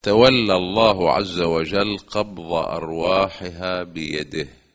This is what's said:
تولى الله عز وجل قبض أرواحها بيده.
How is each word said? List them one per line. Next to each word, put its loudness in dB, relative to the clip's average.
تولى 4
الله 2
عز -2
وجل -2
قبض -6
أرواحها -4
بيده. -8